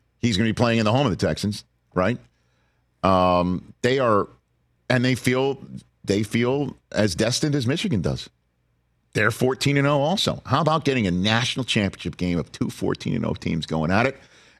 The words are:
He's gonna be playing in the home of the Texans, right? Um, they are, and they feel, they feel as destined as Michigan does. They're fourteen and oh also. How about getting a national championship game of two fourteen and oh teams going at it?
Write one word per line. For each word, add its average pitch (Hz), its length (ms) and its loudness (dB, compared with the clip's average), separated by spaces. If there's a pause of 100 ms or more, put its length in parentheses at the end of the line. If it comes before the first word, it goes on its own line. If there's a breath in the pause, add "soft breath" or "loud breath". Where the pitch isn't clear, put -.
(200)
He's 117 180 0
gonna 113 120 2
be 107 40 0
playing 117 260 2
in 110 60 2
the 104 60 2
home 135 160 2
of 101 40 0
the 87 160 -2
Texans, 98 360 -4 (320)
right? 101 240 0 (840)
Um, 90 800 4
they 127 180 2
are, 110 280 2 (640)
and 123 140 2
they 127 120 2
feel, 131 420 0 (460)
they 101 200 2
feel 123 520 -2 (160)
as 104 240 0
destined 127 400 0
as 131 100 -2
Michigan 139 360 -2
does. - 280 -4 (840)
They're 110 180 2
fourteen 131 460 0
and 139 100 2
oh 143 140 2
also. - 440 -2
How 139 160 0
about 156 220 0
getting 127 240 0
a 87 40 2
national 110 520 0
championship 95 540 -2
game 87 200 -2
of - 140 -4
two - 180 -6
fourteen 95 460 -4
and 82 100 -2
oh 80 80 -2
teams 82 320 -4
going 80 260 -2
at 107 140 2
it? 135 120 -4 (420 loud breath)